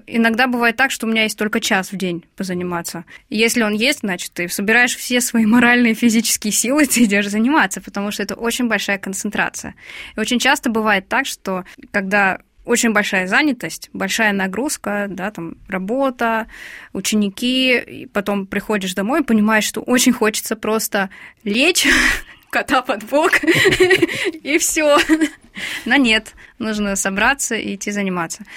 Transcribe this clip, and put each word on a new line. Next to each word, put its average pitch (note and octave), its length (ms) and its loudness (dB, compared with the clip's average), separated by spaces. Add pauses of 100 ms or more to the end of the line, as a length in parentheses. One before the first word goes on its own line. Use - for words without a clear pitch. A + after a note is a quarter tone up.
иногда A3+ 400 2
бывает A#3+ 300 0
так, C4+ 160 0
что - 160 -6
у - 20 -2
меня A3 140 0
есть G#3+ 160 -4
только G#3+ 200 0
час F#3+ 320 -2
в G3 60 -8
день F3 260 -4 (120)
позаниматься. F3+ 680 -6 (280)
Если A3+ 320 2
он G#3 100 0
есть, A#3+ 280 0
значит, F#3 320 -6
ты F3 140 -6
собираешь A3+ 480 2
все B3 260 -2
свои A3+ 260 2
моральные A#3+ 460 6
и - 20 -4
физические A3 580 0
силы, C#4 320 2
ты A#3+ 200 4
идешь G3+ 220 2
заниматься, G#3+ 540 2
потому G3+ 300 -6
что G#3 100 -6
это G3+ 140 -6
очень A#3 320 -2
большая G3+ 320 0
концентрация. - 760 -6 (420)
И - 40 -8
очень A3 180 0
часто C4 320 2
бывает G#3+ 380 0
так, B3+ 180 -2
что F#3 400 -6 (260)
когда G3 460 0 (280)
очень A#3 280 2
большая G3+ 320 0
занятость, A#3+ 680 -2
большая G3 380 0
нагрузка, G3+ 760 -4
да, F#3 220 -8
там, E3+ 240 -12 (120)
работа, A3+ 760 -2 (480)
ученики, A#3+ 840 0
и - 260 -14
потом G3+ 400 -4
приходишь G3 480 -4
домой A3+ 280 0
и - 20 2
понимаешь, G#3+ 420 4
что - 160 -6
очень B3 320 4
хочется A3 420 -2
просто G#3+ 540 -2 (340)
лечь, B3+ 440 2 (320)
<laughs> - 320 -20
кота B3+ 320 0
под G#3+ 220 -4
бок, D4 260 2 (120)
<laughs> F4+ 1000 2
и D4 160 0
все. D4 380 2 (880)
Но A#3+ 100 2
нет, A3 380 2 (260)
нужно G#3 360 -2
собраться G#3+ 600 0
и G3+ 200 -6
идти G#3 160 -8
заниматься. F#3+ 520 -4 (140)